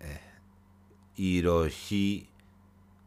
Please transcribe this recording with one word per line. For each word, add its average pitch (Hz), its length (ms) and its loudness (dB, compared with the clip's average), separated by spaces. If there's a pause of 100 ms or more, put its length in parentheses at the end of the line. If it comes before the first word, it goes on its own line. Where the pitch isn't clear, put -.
eh, 73 200 -12 (920)
Hiroshi, 90 1120 0 (760)